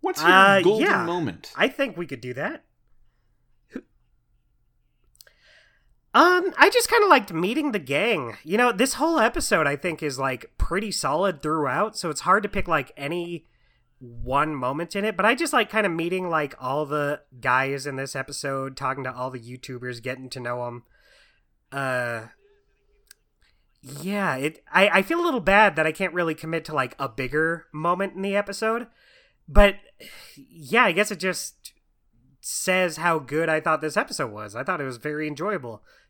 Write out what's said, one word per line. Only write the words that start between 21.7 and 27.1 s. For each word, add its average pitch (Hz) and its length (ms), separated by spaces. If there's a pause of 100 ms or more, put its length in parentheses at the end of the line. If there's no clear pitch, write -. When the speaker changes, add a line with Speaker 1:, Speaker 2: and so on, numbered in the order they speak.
Speaker 2:
Uh, 123 560 (1500)
yeah, 160 540
it, 147 360
I, 196 180
I 185 120
feel 320 180
a 339 60
little 269 140
bad 196 380
that 156 100
I 160 40
can't 175 220
really 165 220
commit 160 300
to, 160 100
like, 127 240
a 135 100
bigger 156 640